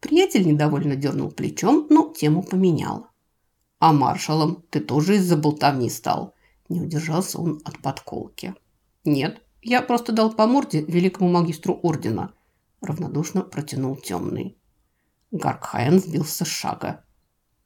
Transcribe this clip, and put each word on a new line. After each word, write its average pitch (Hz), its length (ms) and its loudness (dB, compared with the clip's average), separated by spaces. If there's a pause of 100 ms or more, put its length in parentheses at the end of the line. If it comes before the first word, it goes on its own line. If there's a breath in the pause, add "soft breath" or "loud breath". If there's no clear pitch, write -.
Приятель 330 460 2
недовольно 147 500 2
дернул 139 340 -4
плечом, - 600 0
но 320 240 6
тему 156 280 2
поменял. 185 680 0 (680)
«А 160 140 6
маршалом 151 800 0
ты 151 100 -2
тоже 156 360 2
из-за 175 200 4
болтовни 143 540 2
стал?» - 440 -4 (340)
Не 175 120 -2
удержался 165 580 -4
он 160 260 -4
от - 160 -14
подколки. - 760 -10 (500)
«Нет, 147 380 0 (200)
я 240 200 2
просто 240 300 -2
дал 220 200 2
по 220 140 2
морде 247 360 2
великому 175 480 2
магистру 170 520 0
ордена», 123 500 -2 (480 soft breath)
равнодушно 156 640 -4
протянул 139 540 -6
темный. - 600 -6 (760)
Гаркхаен 147 680 0
сбился - 440 -4
с - 40 -6
шага. - 560 -8 (600)